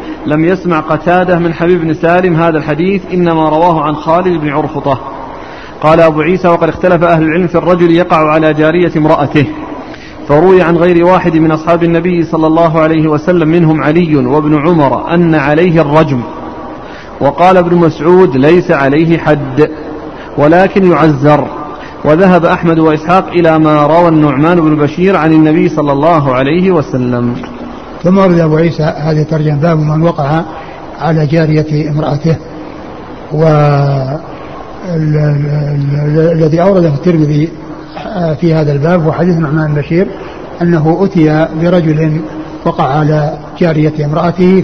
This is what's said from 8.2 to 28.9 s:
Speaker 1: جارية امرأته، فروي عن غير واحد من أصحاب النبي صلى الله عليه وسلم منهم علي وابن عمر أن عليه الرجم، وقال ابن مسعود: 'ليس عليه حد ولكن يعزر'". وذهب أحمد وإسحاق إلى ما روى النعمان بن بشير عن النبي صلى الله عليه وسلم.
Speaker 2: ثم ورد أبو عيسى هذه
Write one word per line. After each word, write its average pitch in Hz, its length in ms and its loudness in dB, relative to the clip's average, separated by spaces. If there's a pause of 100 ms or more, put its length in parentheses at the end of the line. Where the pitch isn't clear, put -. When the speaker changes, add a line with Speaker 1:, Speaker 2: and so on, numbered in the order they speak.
Speaker 1:
جارية 160 440 0
امرأته، 147 480 2 (840)
فروي 180 340 4
عن 165 160 2
غير 170 280 2
واحد 175 300 2
من 160 160 2
أصحاب 170 320 0
النبي 170 400 0
صلى 160 240 -2
الله 160 320 2
عليه 156 280 2
وسلم 156 420 0
منهم 156 340 2
علي 156 320 2
وابن 143 520 0
عمر 143 460 0
أن 170 220 2
عليه 156 460 2
الرجم، 143 400 2 (1000)
وقال 175 380 2
ابن 175 200 2
مسعود: 170 580 4
'ليس 165 360 2
عليه 156 460 2
حد 147 520 0 (680)
ولكن 180 540 4
يعزر'". 147 560 2 (580)
وذهب 170 400 4
أحمد 165 340 0
وإسحاق 160 480 0
إلى 165 320 2
ما 151 260 4
روى 170 220 4
النعمان 156 540 2
بن 156 140 2
بشير 175 400 0
عن 160 160 0
النبي 156 380 4
صلى 151 220 -2
الله 143 420 2
عليه 160 380 0
وسلم. 123 640 -2 (680)
Speaker 2:
ثم 180 140 4
ورد 180 220 4
أبو 156 160 2
عيسى 160 280 0
هذه 151 380 -2